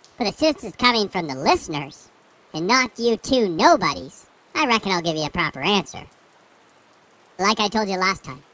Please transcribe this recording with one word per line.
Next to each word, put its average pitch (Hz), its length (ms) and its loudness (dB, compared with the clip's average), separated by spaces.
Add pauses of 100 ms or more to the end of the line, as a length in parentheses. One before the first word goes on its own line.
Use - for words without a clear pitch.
(180)
But 208 160 -2
since 311 280 0
it's 208 140 -10
coming 233 320 2
from 175 180 -4
the 139 80 -6
listeners, 151 760 -2 (440)
and 160 140 -6
not 247 320 2
you 233 180 0
two 240 320 0
nobodies, 160 760 2 (280)
I 302 120 0
reckon 226 260 0
I'll 175 100 0
give 160 140 -2
you 156 80 -2
a 147 60 -4
proper 156 300 -4
answer. 165 420 -2 (1400)
Like 208 220 2
I 214 80 0
told 214 200 -2
you 190 80 -4
last 185 280 -2
time, 135 180 -14 (120)